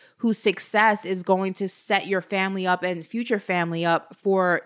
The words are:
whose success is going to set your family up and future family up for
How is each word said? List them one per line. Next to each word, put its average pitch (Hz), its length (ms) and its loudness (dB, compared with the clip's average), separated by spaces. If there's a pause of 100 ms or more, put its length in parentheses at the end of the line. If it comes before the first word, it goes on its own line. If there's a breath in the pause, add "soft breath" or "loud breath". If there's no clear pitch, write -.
(180 soft breath)
whose 226 200 0
success 208 680 2
is 185 180 -4
going 190 300 2
to 196 140 -6
set - 380 -2
your 190 160 0
family 190 460 -2
up 180 160 0
and 175 220 -4
future 226 340 -2
family 170 440 -2
up 170 320 0
for 185 500 2